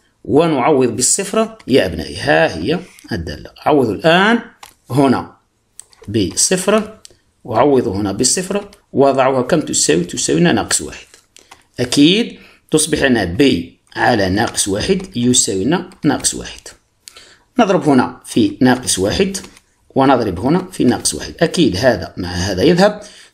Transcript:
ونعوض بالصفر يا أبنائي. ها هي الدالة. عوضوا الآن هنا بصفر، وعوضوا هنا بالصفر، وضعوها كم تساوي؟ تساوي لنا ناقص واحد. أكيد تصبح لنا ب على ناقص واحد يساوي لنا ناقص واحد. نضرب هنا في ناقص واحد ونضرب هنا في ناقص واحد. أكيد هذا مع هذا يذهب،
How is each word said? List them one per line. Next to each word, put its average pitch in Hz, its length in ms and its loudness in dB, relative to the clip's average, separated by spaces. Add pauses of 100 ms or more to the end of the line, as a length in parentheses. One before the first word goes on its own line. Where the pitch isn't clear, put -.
(260)
ونعوض 139 640 2
بالصفر 214 680 -2 (100)
يا 120 200 2
أبنائي. 78 300 -8
ها 156 400 2
هي 123 220 -2 (340)
الدالة. 78 460 -10
عوضوا 127 360 2
الآن 190 440 2 (520)
هنا 123 460 0 (720)
بصفر، 180 920 -2 (460)
وعوضوا 120 500 2
هنا 98 180 -2
بالصفر، 185 580 -2 (220)
وضعوها 131 500 2
كم 156 180 0
تساوي؟ 156 440 0
تساوي 160 360 -2
لنا 170 120 4
ناقص 95 280 -2
واحد. - 260 -12 (720)
أكيد 156 580 2 (320)
تصبح 156 320 0
لنا 123 220 2
ب 95 460 0 (260)
على 110 320 0
ناقص 104 400 -2
واحد 160 480 -4
يساوي 120 480 0
لنا 170 260 -2 (140)
ناقص 127 300 -2
واحد. - 260 -12 (960)
نضرب 185 300 2
هنا 123 360 0
في - 360 -2
ناقص 127 380 0
واحد 190 380 -2 (580)
ونضرب 117 460 2
هنا 165 320 0
في - 120 -2
ناقص 117 300 0
واحد. - 260 -12
أكيد 156 360 2
هذا 104 400 0
مع 92 120 -6
هذا 90 340 -2
يذهب، 185 380 2 (340)